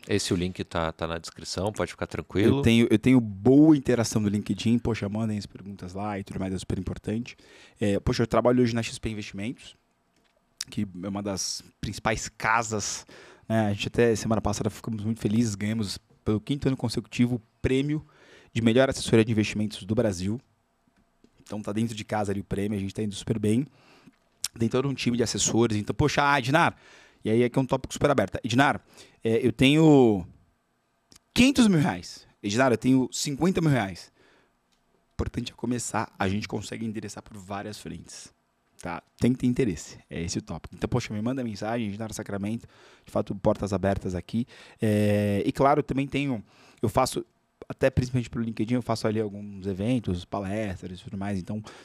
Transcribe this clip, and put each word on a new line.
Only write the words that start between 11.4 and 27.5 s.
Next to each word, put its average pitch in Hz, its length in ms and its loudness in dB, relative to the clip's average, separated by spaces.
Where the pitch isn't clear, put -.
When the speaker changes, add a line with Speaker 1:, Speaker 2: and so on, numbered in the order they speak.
Speaker 2:
principais - 480 -4
casas, 110 760 -2
né? 110 180 2
A 101 60 0
gente 101 140 -6
até 117 280 2
semana 110 260 -2
passada 107 280 -2
ficamos 107 340 -8
muito 113 180 -4
felizes, 110 340 0
ganhamos 104 420 -4
pelo 107 160 0
quinto 139 260 -4
ano 131 80 2
consecutivo 123 600 -2
o 117 60 -6
prêmio 143 440 0
de 117 100 -4
melhor 117 280 6
assessoria 117 340 4
de 117 80 0
investimentos 107 540 -2
do 107 100 -2
Brasil. 101 420 0
Então 104 200 -10
tá 104 100 -6
dentro 110 240 -2
de 107 80 -10
casa 104 300 -2
ali 101 80 -4
o - 20 -12
prêmio, 101 340 -4
a 98 40 -2
gente 95 120 -6
tá - 80 -6
indo 104 140 -4
super 110 240 -4
bem. 110 260 2
Tem 117 80 2
todo 127 220 0
um 135 40 -4
time 120 220 -2
de 117 80 2
assessores, 110 540 2
então, 104 180 -4
poxa, 147 340 2
ah, 143 100 4
Ednar, 135 360 2
e 101 60 -2
aí 117 140 4
é 120 60 2
que - 80 -4